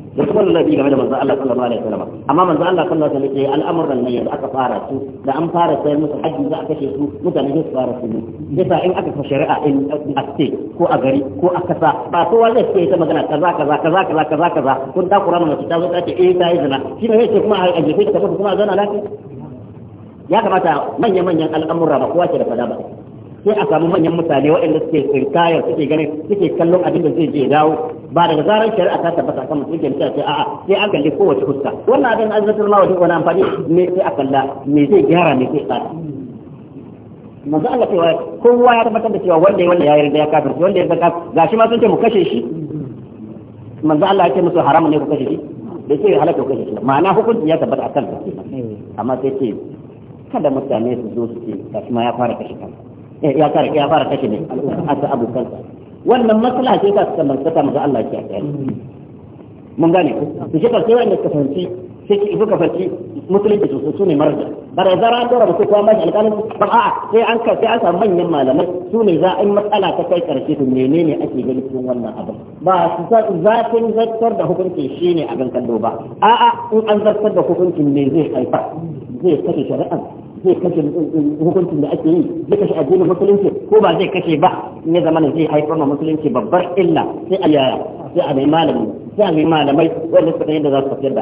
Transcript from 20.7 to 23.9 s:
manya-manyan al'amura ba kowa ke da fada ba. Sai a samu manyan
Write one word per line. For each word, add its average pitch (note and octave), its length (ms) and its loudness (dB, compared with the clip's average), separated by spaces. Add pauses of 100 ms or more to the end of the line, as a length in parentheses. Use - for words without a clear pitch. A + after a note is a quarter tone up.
manya-manyan F3 560 0
al'amura D#3 480 0
ba C3 80 -2
kowa F3 160 2
ke C3+ 160 -2
da - 80 0
fada A#2+ 160 -2
ba. - 100 -6 (720)
Sai G#3 80 4
a G#3 160 0
samu D#3+ 160 2
manyan E3 320 2